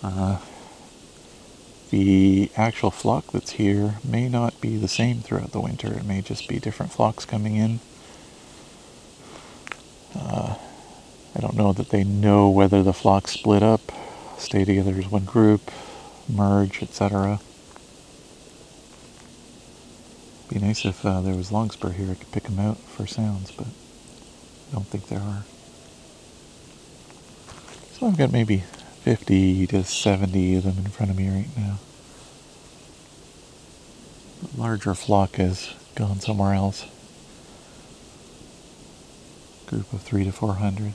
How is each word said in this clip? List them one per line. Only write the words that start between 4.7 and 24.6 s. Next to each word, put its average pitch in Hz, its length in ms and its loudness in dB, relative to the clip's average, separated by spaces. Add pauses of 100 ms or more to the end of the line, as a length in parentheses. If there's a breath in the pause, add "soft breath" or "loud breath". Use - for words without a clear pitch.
the 107 120 -2
same 117 340 0
throughout 101 300 -6
the 107 100 -6
winter. - 320 -6
It - 100 -8
may 98 180 -4
just - 280 -10
be - 100 -2
different - 320 -6
flocks 113 320 -2
coming 107 320 -4
in. 113 240 0 (2250 loud breath)
Uh, - 420 -6 (800 loud breath)
I - 40 -4
don't 110 160 -4
know 104 160 4
that 98 180 -2
they 101 140 2
know 101 460 6
whether 98 340 6
the 95 80 4
flocks 98 400 4
split 104 320 4
up, 110 300 2 (440 loud breath)
stay 98 280 0
together 98 320 2
as 95 120 -4
one 98 140 0
group, 107 480 4 (560 loud breath)
merge, 101 560 2
et - 100 -10
cetera. 101 460 0 (3000)
Be - 100 -4
nice 101 240 0
if, 95 220 -2
uh, 95 160 2
there 95 140 0
was 92 160 -6
longspur 107 400 -2
here. 92 200 -6
I 92 40 -6
could - 180 -20
pick - 140 -4
'em 98 120 -4
out 107 200 -2
for - 280 -10
sounds, 101 440 -6
but - 160 -12
I - 1080 -20